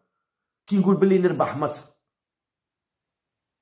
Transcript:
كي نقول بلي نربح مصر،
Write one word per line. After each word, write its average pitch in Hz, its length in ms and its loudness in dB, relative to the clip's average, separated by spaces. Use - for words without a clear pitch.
كي 202 100 -2
نقول 190 200 2
بلي 190 220 2
نربح 156 380 -2
مصر، 147 240 -6